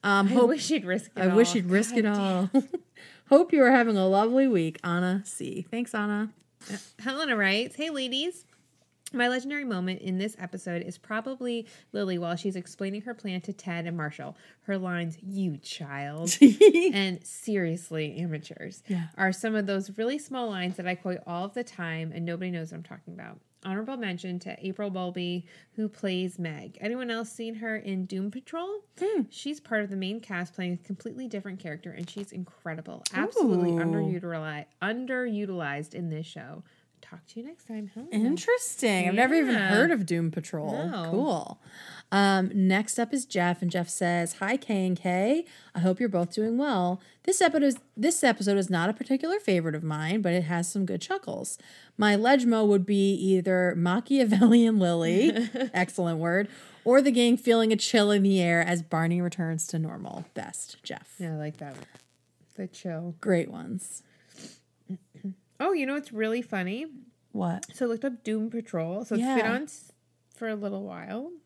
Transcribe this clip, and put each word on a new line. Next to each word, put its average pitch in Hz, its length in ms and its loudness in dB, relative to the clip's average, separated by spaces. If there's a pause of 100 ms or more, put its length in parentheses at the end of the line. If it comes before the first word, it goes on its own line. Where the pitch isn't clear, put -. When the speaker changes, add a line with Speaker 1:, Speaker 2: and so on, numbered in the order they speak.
Speaker 1:
Um, 196 240 4
Speaker 2:
I 196 60 2
Speaker 1:
hope, 240 160 8
Speaker 2:
wish 302 160 0
she'd 277 200 0
risk - 300 -4
it - 60 -4
Speaker 1:
I 185 120 4
wish 226 140 8
Speaker 2:
all. - 60 -2
Speaker 1:
she'd 202 160 0
risk 214 220 2
Speaker 2:
God 240 80 2
Speaker 1:
it 214 60 2
all. 196 440 0
<laughs> - 40 -6
Speaker 2:
damn. 269 160 2 (600)
Speaker 1:
Hope 330 240 8
you 285 100 6
are 247 80 8
having 233 260 6
a 190 100 4
lovely 226 400 4
week, 165 360 0
Anna 180 420 0
C. - 460 -8
Thanks, 240 240 -6
Anna. 208 340 -4 (420)
Speaker 2:
Uh, 202 60 -10 (220)
Helena 269 360 -4
writes, 208 400 0
"Hey, 311 140 -6
ladies. 277 560 -6 (680)
My 240 160 0
legendary 277 340 -4
moment 185 380 -4
in 185 160 -4
this 208 200 -4
episode 180 460 -8
is 180 140 -12
probably 240 680 -8 (280)
Lily 190 240 -2
while 170 180 -4
she's 190 200 -6
explaining 196 480 -8
her 240 100 -12
plan 190 280 -8
to 196 120 -10
Ted 170 340 -8
and 170 100 -6
Marshall. 151 380 -8 (280)
Her 196 140 -4
lines, 175 460 -4
'You 190 340 -4
child,' 143 800 -6
Speaker 1:
<laughs> 330 560 10
Speaker 2:
and 190 320 -2
'Seriously, 165 960 -4
amateurs,' 165 680 -8
Speaker 1:
Yeah. 175 200 -4 (100)
Speaker 2:
are 190 140 2
some 220 240 -4
of 208 100 0
those 196 320 -4
really 247 220 -4
small 262 300 -8
lines 180 260 -4
that 180 120 -8
I 180 60 -2
quote 180 320 -6
all 175 200 -6
of 196 100 -14
the 247 80 -6
time 165 500 -8
and 170 120 -6
nobody 175 260 -6
knows 165 200 -8
what 165 60 -14
I'm 165 60 -14
talking - 320 -18
about. - 240 -18 (240)
Honorable 220 340 -6
mention 185 420 -8
to 185 220 -10
April 196 300 -6
Bowlby, 180 560 -6 (280)
who 214 140 -4
plays 185 480 -4
Meg. 160 420 -10
Anyone 240 300 -6
else 226 220 -6
seen 226 240 -10
her 220 200 -6
in 190 300 -4
Doom 190 240 -6
Patrol? 339 520 -10 (200)
Speaker 1:
Hmm. 381 300 0
Speaker 2:
She's 294 280 -10
part 220 220 -4
of 202 80 -6
the 196 60 -8
main 190 240 -6
cast 180 340 -8
playing 180 200 -4
a 175 120 -6
completely 240 420 -12
different 196 320 -10
character, 170 300 -12
and 170 180 -12
she's 202 240 -12
incredible. - 800 -12
Absolutely 190 600 2
Speaker 1:
Ooh. 170 80 0
Speaker 2:
underutili-, 165 840 -4 (180)
underutilized 208 1120 -4
in 170 160 -6
this 156 160 -8
show. 135 340 -16 (400)
Talk 175 260 -20
to - 120 -14
you 240 60 -14
next 320 220 -18
time, 214 260 -10
Helena." 277 220 -14
Speaker 1:
Interesting. 226 920 0
I've 180 80 2
never 254 200 4
even 277 180 2
Speaker 2:
Yeah. 208 160 2
Speaker 1:
heard 240 220 4
of 220 160 0
Doom 170 240 0
Patrol. 156 400 -6 (180)
Speaker 2:
No. 175 220 -6
Speaker 1:
Cool. 214 500 -2 (500)
Um, 190 420 4
next 190 460 2
up 226 140 -2
is 262 120 -2
Jeff, 175 360 0
and 180 80 0
Jeff 175 200 -2
says, 175 440 0
"Hi, 214 240 -2
K 196 300 0
and 180 100 0
K. 208 480 0 (300)
I 180 40 -2
hope 185 200 2
you're 247 100 0
both 175 240 0
doing 220 240 -2
well. 190 420 0 (240)
This 381 180 0
epi-, 320 220 4
is, 269 140 2 (200)
this 294 260 2
episode 202 340 2
is 190 140 0
not 175 180 2
a 214 40 -2
particular 320 460 -2
favorite 170 360 0
of 156 80 -6
mine, 160 380 -2
but 180 120 0
it 180 120 2
has 175 260 -2
some 196 140 -2
good 180 160 -4
chuckles. - 580 -8 (360)
My 208 200 4
Legmo 233 520 4
would 196 200 4
be 196 260 4
either 185 640 2
Machiavellian 220 1000 6
Lily, 175 520 4
Speaker 2:
<laughs> 240 440 -4
Speaker 1:
excellent 180 420 0
word, 170 300 0 (360)
"or 254 200 8
the 277 80 4
gang 240 260 6
feeling 226 340 4
a 220 40 6
chill 214 340 2
in 202 140 4
the 196 180 4
air 170 220 4
as 175 180 0
Barney 165 400 0
returns 165 460 -4
to 170 100 -6
normal." - 560 -8
Best, - 480 -12
Jeff." - 380 -14
Speaker 2:
Yeah, 165 140 -6
I 156 40 -6
like 151 200 -8
that. 139 180 -14 (800)
The 190 120 -8
chill. 170 540 -8
Speaker 1:
Great 180 300 2
ones. - 500 -10 (1600)
Speaker 2:
Oh, 349 140 0
you 302 120 0
know 269 80 -4
what's 285 180 -8
really 220 300 -2
funny? 214 440 -6 (460)
Speaker 1:
What? 185 420 -4
Speaker 2:
So - 120 -4
I 240 40 -2
looked 226 160 -4
up 247 180 -6
Doom 220 260 -4
Patrol. 208 560 -6
So 220 100 -4
it's 226 80 2
been 262 140 0
Speaker 1:
Yeah. 220 160 2
Speaker 2:
on 262 100 -2
s-, - 280 -16 (440)
for 226 140 -8
a 214 60 -4
little 202 280 -6
while. 196 480 -10 (140)